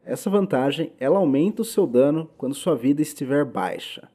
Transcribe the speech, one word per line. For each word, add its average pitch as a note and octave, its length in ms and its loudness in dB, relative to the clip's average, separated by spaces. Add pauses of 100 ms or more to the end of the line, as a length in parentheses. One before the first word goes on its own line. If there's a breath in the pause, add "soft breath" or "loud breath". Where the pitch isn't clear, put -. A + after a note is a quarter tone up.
Essa - 260 -4
vantagem, D#3 680 0
ela D3+ 180 2
aumenta F3 440 2
o - 20 0
seu G3+ 240 0
dano C#3+ 500 2
quando C3+ 160 -6
sua D#3+ 220 -2
vida C#3 260 0
estiver C#3+ 420 -2
baixa. - 720 -8